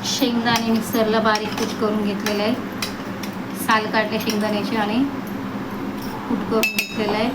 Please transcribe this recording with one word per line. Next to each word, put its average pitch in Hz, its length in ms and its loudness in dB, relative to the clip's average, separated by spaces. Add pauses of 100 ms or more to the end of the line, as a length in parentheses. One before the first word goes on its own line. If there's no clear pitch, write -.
शेंगदाणे 233 640 2
मिक्सरला 220 500 2
बारीक 214 380 2
कूट - 220 -2
करून 214 240 2
घेतलेले 208 380 0
आहे. 226 120 2 (1120)
साल 214 240 2
काढले 214 280 2
शेंगदाण्याचे 208 580 0
आणि 214 220 2 (1300)
कूट 190 220 0
करून 220 260 2
घेतलेलं 208 420 -2
आहे. 240 160 2